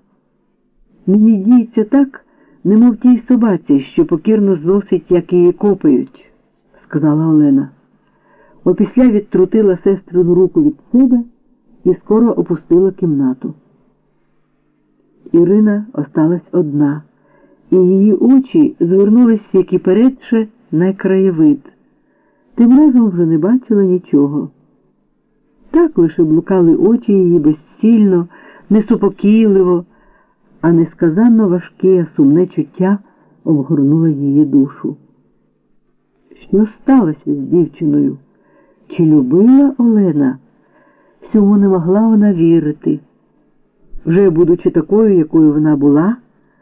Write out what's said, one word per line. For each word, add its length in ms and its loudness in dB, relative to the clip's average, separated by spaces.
«Мені 280 2
діється 480 0
так, 420 -2
немов 340 2
тій 300 2
собаці, 520 0
що 260 -4
покірно 500 -2
зносить, 540 -4
як 240 -2
її 180 2
копають», 760 -2
сказала 440 -2
Олена. 420 0
Опісля 460 0
відтрутила 720 0
сестрину 520 -2
руку 280 0
від 120 -2
себе 320 0
і 120 0
скоро 360 -2
опустила 600 -2
кімнату. 600 -4
Ірина 640 0
осталась 580 -4
одна, 500 -4
і 40 2
її 380 2
очі 680 0
звернулись, 600 2
як 200 -2
і 40 0
передше, 720 -2
на 220 -2
краєвид. 640 0
Тим 240 4
разом 300 2
вже 160 -2
не 120 0
бачила 460 0
нічого. 680 -2
Так 260 0
лише 260 0
блукали 520 0
очі 380 0
її 260 2
безцільно, 880 0
несупокійливо, 1160 0
а 100 0
несказанно 800 0
важке, 640 -2
сумне 320 0
чуття 520 -4
обгорнуло 640 -2
її 380 -2
душу. 520 -4
Що 200 0
сталося 440 0
з 120 -6
дівчиною? 800 -4
Чи 180 -2
любила 720 2
Олена? 600 0
Всьому 280 2
не 120 2
могла 380 0
вона 260 2
вірити. 680 -2
Вже 240 0
будучи 400 -2
такою, 480 0
якою 360 0
вона 220 -2
була, 400 0